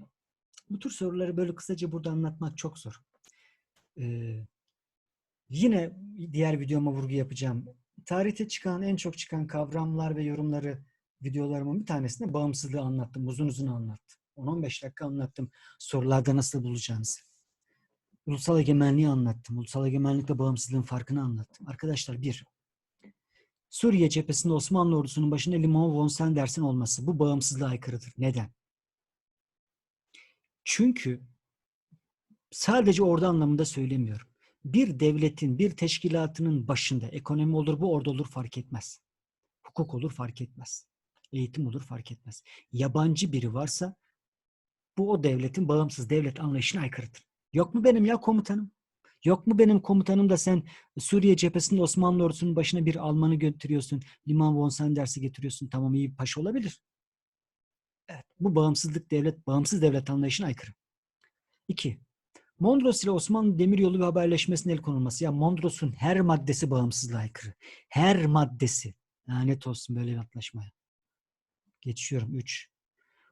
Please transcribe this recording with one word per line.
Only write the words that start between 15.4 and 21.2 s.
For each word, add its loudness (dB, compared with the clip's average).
sorularda 0
nasıl -2
bulacağınızı. -6
Ulusal 0
egemenliği 4
anlattım. 0
Ulusal -4
egemenlikle 0
bağımsızlığın 0
farkını -4